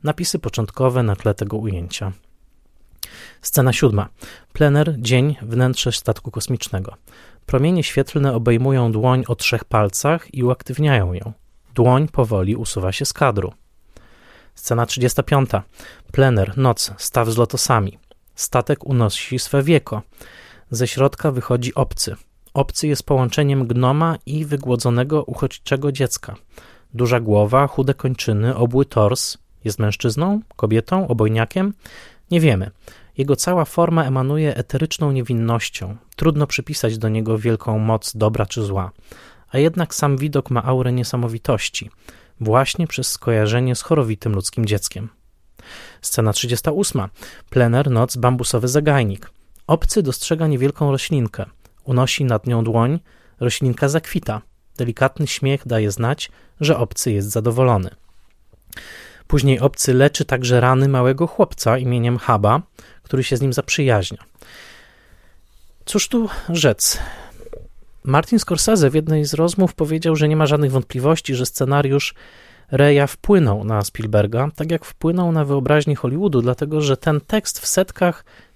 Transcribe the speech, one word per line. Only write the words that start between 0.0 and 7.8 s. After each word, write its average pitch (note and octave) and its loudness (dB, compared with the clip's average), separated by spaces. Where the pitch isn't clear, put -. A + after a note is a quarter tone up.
Napisy E3 -4
początkowe B2 -2
na G#2 0
tle G#2 -2
tego G#2+ -6
ujęcia. F#2+ -6
Scena B2+ 2
siódma. G#2 2
Plener, D3+ 2
dzień, B2+ 0
wnętrze A#2+ 0
statku - -6
kosmicznego. - -6
Promienie D#3 2